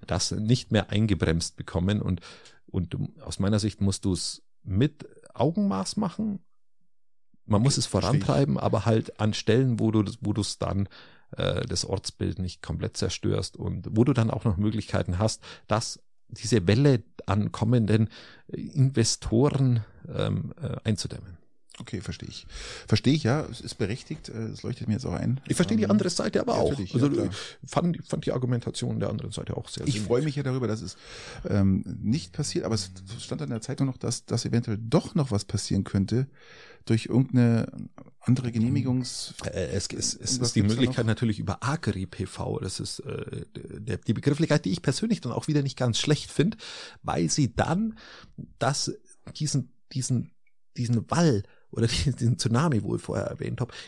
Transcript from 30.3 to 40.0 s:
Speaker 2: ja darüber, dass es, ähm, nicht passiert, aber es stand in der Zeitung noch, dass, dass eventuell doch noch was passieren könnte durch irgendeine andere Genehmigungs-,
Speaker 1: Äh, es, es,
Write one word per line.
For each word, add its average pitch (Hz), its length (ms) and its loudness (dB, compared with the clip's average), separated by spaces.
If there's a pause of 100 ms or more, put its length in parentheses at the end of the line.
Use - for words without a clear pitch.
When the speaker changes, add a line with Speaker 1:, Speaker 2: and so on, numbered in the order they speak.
Speaker 2:
ja 143 80 -2
darüber, 127 240 -2
dass 101 140 -4
es, 87 140 -10 (520)
ähm, 98 340 4 (180)
nicht 117 320 -2
passiert, - 320 -4
aber 107 120 0
es 92 160 -6 (260)
stand - 240 -8
in 139 80 -6
der 113 100 -4
Zeitung 135 280 -2
noch, 131 100 -6
dass, - 260 -4
dass 117 200 -2
eventuell 117 360 0
doch 113 360 0
noch 135 160 2
was 101 120 0
passieren 98 380 0
könnte 107 460 0 (560)
durch 113 220 2
irgendeine 120 600 4 (540)
andere 123 300 2
Genehmigungs-, 127 840 0 (100)
Speaker 1:
Äh, 90 280 -2
es, - 160 -2
es, - 260 -4